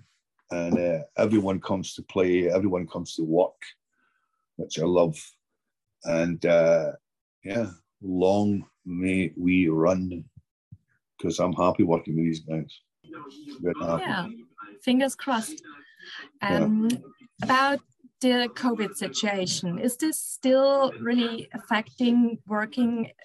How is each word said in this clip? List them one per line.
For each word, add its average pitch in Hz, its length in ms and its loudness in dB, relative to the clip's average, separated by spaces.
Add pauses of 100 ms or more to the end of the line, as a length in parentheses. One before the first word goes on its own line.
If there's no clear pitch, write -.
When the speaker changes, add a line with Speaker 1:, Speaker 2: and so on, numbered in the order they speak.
(500)
Speaker 1:
And, 87 280 -2
uh, 87 200 0 (180)
everyone 98 460 2
comes - 320 -6
to - 80 -14
play, 90 480 2
everyone 90 380 0
comes 87 260 -10
to 82 100 -4
work, 80 320 2 (1000)
which 92 220 -8
I 78 60 0
love. 87 320 2 (880)
And, 85 400 -2
uh, 82 480 4 (500)
yeah, 104 280 -4 (320)
long 98 640 2 (180)
may 90 520 -2
we 90 320 2
run, 87 560 0 (960)
'cause 85 200 -4
I'm 90 140 0
happy 87 280 2
working 85 340 0
with 80 100 2
these 80 140 -2
guys. 80 400 -8 (840)
Good - 180 -2
happy. - 220 -2
Speaker 2:
Yeah, 185 260 -4 (560)
fingers 262 320 2
crossed. 254 460 -6 (800)
Speaker 1:
Yeah. 196 220 0
Speaker 2:
Um, 214 240 2 (540)
about 269 380 2 (400)
the 247 340 2
covid 220 420 -2
situation, 185 840 -4
is 247 180 -2
this 311 240 -2
still 269 800 2
really 233 540 -2
affecting 233 920 0
working 226 640 -2 (140)